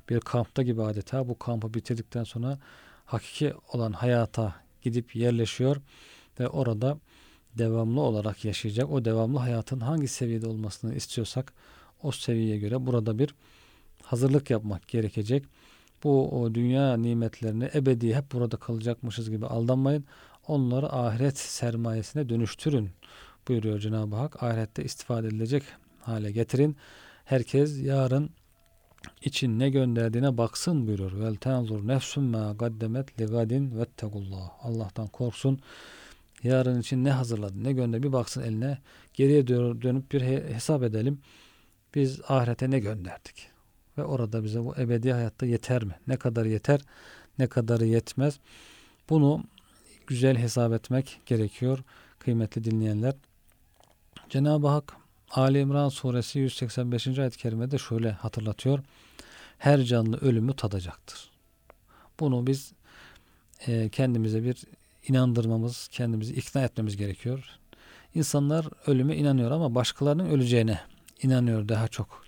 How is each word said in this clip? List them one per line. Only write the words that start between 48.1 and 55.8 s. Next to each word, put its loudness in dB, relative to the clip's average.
Bunu 4
güzel 4
hesap 2
etmek -2
gerekiyor 0
kıymetli -2
dinleyenler. 0
Cenab-ı 2
Hak 0
Ali 4
İmran 2